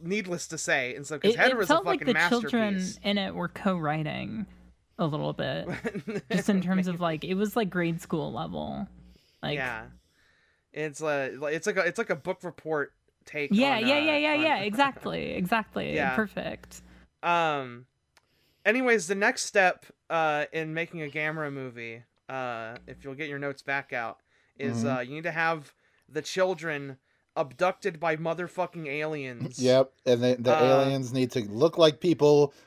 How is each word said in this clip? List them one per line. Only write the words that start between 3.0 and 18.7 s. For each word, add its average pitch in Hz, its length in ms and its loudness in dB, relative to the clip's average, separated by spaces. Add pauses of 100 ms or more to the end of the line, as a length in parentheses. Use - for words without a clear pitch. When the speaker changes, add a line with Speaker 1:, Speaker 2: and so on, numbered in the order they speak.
Speaker 2:
in 202 160 0
it 190 160 -4
were 175 140 -4
co-writing 170 1000 -2 (520)
a 170 80 0
little 147 260 -2
bit, 151 360 -4
Speaker 1:
<laughs> 208 640 -8
Speaker 2:
just - 160 0
in 196 120 4
terms 180 280 0
of, 175 60 -2
Speaker 1:
Maybe. 170 80 -6
Speaker 2:
like, 160 220 -2
it 185 100 -2
was, 202 220 -2
like, 214 140 0
grade 170 300 0
school 151 320 -4
level. 117 540 -6 (560)
Like 147 140 -4
Speaker 1:
Yeah. 120 300 -6 (840)
It's 151 280 -8
a, 143 360 -2
like, 147 180 -4
it's 165 120 -4
like 202 100 0
a, 190 100 2
it's 175 120 -2
like 226 120 -2
a 175 60 0
book 180 280 -6
report 156 480 -4 (320)
take 147 280 -4
Speaker 2:
Yeah, 254 240 4
Speaker 1:
on, 226 100 0
Speaker 2:
yeah, 269 100 4
Speaker 1:
uh, - 20 4
Speaker 2:
yeah, 302 180 2
yeah, 302 180 2
Speaker 1:
on 294 60 2
Speaker 2:
yeah. 302 180 4
Exactly, 208 760 -2
exactly. 196 600 -2
Speaker 1:
<laughs> 156 60 0
Yeah. 135 140 0
Speaker 2:
Perfect. - 680 -6 (400)
Speaker 1:
Um, 143 640 0 (800)
anyways, 226 440 4